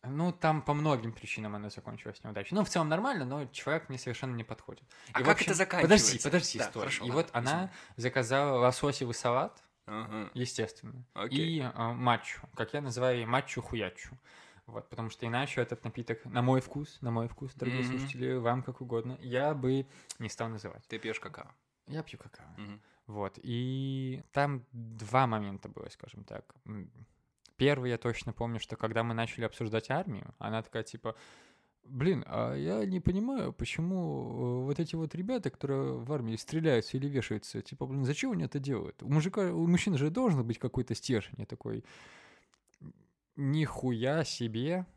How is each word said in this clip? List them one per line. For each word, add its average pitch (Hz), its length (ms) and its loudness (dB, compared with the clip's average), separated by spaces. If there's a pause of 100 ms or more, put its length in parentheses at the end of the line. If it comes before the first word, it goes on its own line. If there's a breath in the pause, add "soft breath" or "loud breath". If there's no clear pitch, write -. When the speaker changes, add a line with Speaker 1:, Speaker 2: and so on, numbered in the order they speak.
Speaker 1:
Ну, 151 280 0
там 156 320 2
по 147 100 2
многим 143 400 2
причинам 107 420 -6
оно 104 140 -8
закончилось - 540 -12
неудачно. 104 340 -4
Ну, 214 80 6
в - 40 -8
целом 160 200 2
нормально, 190 360 2
но 139 260 -4
человек - 360 -2
мне 127 120 -6
совершенно 127 360 -4
не 113 100 -6
подходит. - 380 -12 (300 loud breath)
Speaker 2:
А 127 60 2
Speaker 1:
И, 131 40 2
в - 20 4
Speaker 2:
как 156 100 10
Speaker 1:
общем, - 120 2
Speaker 2:
это 190 60 4
заканчивается? 180 520 8
Speaker 1:
подожди, - 180 2
подожди, 147 360 2
Speaker 2:
Да, 113 60 2
Speaker 1:
стой. 110 160 -6
Speaker 2:
хорошо, 127 240 -2
Speaker 1:
И 123 40 0
Speaker 2:
ладно, 123 120 0
Speaker 1:
вот 165 120 -2
она 120 220 2
Speaker 2:
извини. 185 140 -2 (280 loud breath)
Speaker 1:
заказала 127 600 2
лососевый 127 540 2
салат, 127 480 0 (300)
Speaker 2:
Ага. 107 440 -8
Speaker 1:
естественно, 123 680 -4 (120)
Speaker 2:
Окей. 151 420 0
Speaker 1:
и, 147 40 0 (120)
а, 117 200 -2
матчу, 120 640 0
как - 200 -4
я 147 60 0
называю 123 360 2
её, 117 100 -2
матчу-хуячу. 120 920 -2 (500 loud breath)
Вот, 110 200 -12
потому 113 220 -6
что - 160 -8
иначе 127 360 0
этот 120 220 -2
напиток, 117 420 -6
на 120 180 0
мой 131 180 6
вкус, - 400 -10
на 123 80 -4
мой 117 180 0
вкус, 131 280 -10
дорогие 127 260 -2
Speaker 2:
Мгм. 123 160 0
Speaker 1:
слушатели, 131 380 -2
вам 120 260 2
как 127 200 -8
угодно, 120 380 -2
я 127 360 2
бы 131 320 2 (320 loud breath)
не 113 100 -4
стал - 200 -4
называть. 104 380 -10
Speaker 2:
Ты 113 120 -8
пьёшь 110 200 -4
какао? - 320 -14 (360)
Speaker 1:
Я 156 160 -6
пью - 160 -14
какао. - 260 -20 (120)
Speaker 2:
Мгм. 104 220 -12 (280 soft breath)
Speaker 1:
Вот, 104 340 -6
и 131 800 -4 (100)
там 143 400 0
два 113 540 2
момента 104 440 -2
было, - 200 -12
скажем - 340 -18
так. - 300 -14 (140)
М, 104 240 -10 (680)
первый, 131 320 4
я 117 80 0
точно - 340 -2
помню, 117 280 -4
что - 160 -8
когда 113 280 0
мы 117 120 0
начали 113 300 -2
обсуждать 110 440 -2
армию, 165 480 -4
она 110 240 -4
такая, 110 220 -6
типа: 113 320 -8 (680 loud breath)
«Блин, 139 440 0
а 117 260 0
я 175 320 0
не 185 140 0
понимаю, 214 520 2
почему, 127 1080 -2
э, 131 40 -2
вот 143 140 0
эти 165 160 -2
вот 160 200 -4
ребята, 190 340 -2
которые 135 480 0
в 123 160 -4
армии 113 220 0
стреляются 143 600 2
или 135 100 0
вешаются, 113 560 -2
типа, - 240 -6
«Блин, 135 180 0
зачем 151 280 0
они 165 100 0
это 143 160 -2
делают?» 131 420 -2
У - 80 -8
мужика, 156 320 4 (100)
у 165 160 2
мужчины 175 300 4
же 143 140 4
должен 180 340 4
быть 117 140 -2
какой-то 123 340 0
стержень». - 440 0
Я - 100 -6
такой: 113 360 -6 (1500 loud breath)
«Нихуя 139 880 2
себе». 131 600 0 (120)